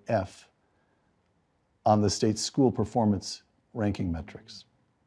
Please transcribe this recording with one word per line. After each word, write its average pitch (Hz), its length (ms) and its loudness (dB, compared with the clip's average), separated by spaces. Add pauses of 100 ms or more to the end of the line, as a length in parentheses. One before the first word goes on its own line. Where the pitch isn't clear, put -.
F 101 420 -4 (1400)
on 107 180 6
the 104 60 4
state's 110 320 0
school 131 300 2
performance 107 680 -2 (360)
ranking 98 360 -2
metrics. - 540 -14 (400)